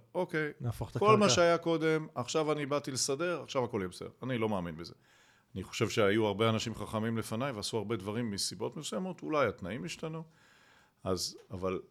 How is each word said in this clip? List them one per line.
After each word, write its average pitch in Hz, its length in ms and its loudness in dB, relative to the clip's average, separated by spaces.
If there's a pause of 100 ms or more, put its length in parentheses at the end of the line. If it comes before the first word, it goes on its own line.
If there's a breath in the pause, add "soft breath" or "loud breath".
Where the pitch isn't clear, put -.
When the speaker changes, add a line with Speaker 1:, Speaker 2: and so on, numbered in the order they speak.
(160)
Speaker 1:
"אוקיי, 165 360 -2 (100)
Speaker 2:
נהפוך 120 300 -4
את - 60 -6
Speaker 1:
כל 196 80 2
מה 214 80 8
Speaker 2:
הקרקע. 208 160 6
Speaker 1:
שהיה 170 280 6
קודם, 160 580 2
עכשיו 151 360 0
אני 147 140 0
באתי 143 260 -2
לסדר, 143 520 0
עכשיו 123 200 0
הכל 117 180 -2
יהיה 92 60 -2
בסדר." 90 220 -8 (140)
אני 127 140 -2
לא 110 120 2
מאמין 87 280 -2
בזה. 85 160 -12 (640 soft breath)
אני 92 80 -6
חושב 104 260 -2
שהיו 107 380 4
הרבה 104 220 4
אנשים 110 260 0
חכמים 110 420 -2
לפניי 113 340 -4
ועשו 107 260 -4
הרבה 107 180 -2
דברים 107 360 -4
מסיבות 113 460 -6
מסוימות, 185 440 -6
אולי 147 260 2
התנאים 101 380 -6
השתנו, 160 380 -8 (800 soft breath)
אז, 92 340 -4 (140)
אבל 92 280 -4 (120)